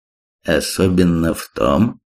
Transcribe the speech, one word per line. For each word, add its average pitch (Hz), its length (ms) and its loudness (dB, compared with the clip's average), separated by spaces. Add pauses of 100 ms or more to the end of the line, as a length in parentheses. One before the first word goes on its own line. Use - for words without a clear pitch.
(460)
Особенно 85 880 0
в - 160 -12
том, 71 600 0